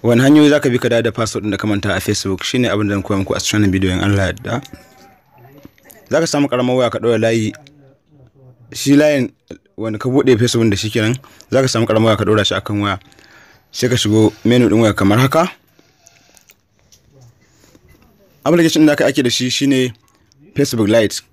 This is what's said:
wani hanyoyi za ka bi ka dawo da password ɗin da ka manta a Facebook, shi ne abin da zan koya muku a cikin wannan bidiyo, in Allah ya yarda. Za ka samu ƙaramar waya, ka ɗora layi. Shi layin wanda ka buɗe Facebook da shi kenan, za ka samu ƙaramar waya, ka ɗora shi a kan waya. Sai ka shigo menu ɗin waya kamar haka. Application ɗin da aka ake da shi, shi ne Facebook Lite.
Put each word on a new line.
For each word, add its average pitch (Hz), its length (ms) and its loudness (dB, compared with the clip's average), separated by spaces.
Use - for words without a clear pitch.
wani 120 180 2
hanyoyi 147 280 6
za 147 100 4
ka 143 100 0
bi 123 100 0
ka 123 100 -2
dawo 117 140 2
da 113 80 0
password 107 320 -6
ɗin 104 80 -4
da 98 60 -4
ka 107 100 -4
manta 101 280 -2
a 95 40 -4
Facebook, 98 440 -4
shi - 160 -4
ne 120 100 0
abin 104 180 -2
da 101 80 -2
zan 98 80 -4
koya 98 160 -4
muku - 160 -4
a - 40 -6
cikin - 200 -4
wannan 101 120 2
bidiyo, 95 200 0
in 90 80 -2
Allah 98 180 0
ya 98 140 0
yarda. 107 300 -8
Za 135 100 0
ka 165 80 0
samu 143 200 -2
ƙaramar 123 300 -2
waya, 120 120 0
ka 117 100 -6
ɗora 113 200 0
layi. 113 320 -2
Shi 139 240 0
layin 147 360 2
wanda 107 240 -8
ka 127 100 -4
buɗe 131 300 2
Facebook 117 300 2
da 101 60 0
shi 107 140 -6
kenan, 117 300 -2
za 127 100 2
ka 131 60 0
samu 117 180 0
ƙaramar 110 300 0
waya, - 20 -8
ka 107 60 -2
ɗora 104 220 0
shi 92 100 -2
a 101 60 -4
kan 104 180 -6
waya. 101 200 -4
Sai 123 180 -4
ka 123 60 0
shigo 110 360 2
menu 120 240 4
ɗin 107 120 2
waya 107 120 2
kamar 101 260 2
haka. 156 320 0
Application 160 380 2
ɗin 156 40 6
da 147 60 4
aka - 140 0
ake 139 160 -2
da 120 60 0
shi, 123 200 -2
shi 135 180 -2
ne 131 260 0
Facebook 120 320 0
Lite. 107 340 2